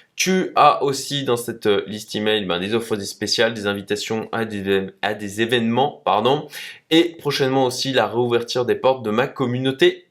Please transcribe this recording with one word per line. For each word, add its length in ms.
Tu 400
as 280
aussi 400
dans 140
cette, 280
euh, 220
liste 280
email, 300
ben, 140
des 160
offres 220
spéciales, 580
des 100
invitations 680
à 140
des, 420
à 140
des 260
événements, 640
pardon, 420
et 260
prochainement 480
aussi 260
la 140
réouverture 600
des 100
portes 280
de 60
ma 160
communauté 840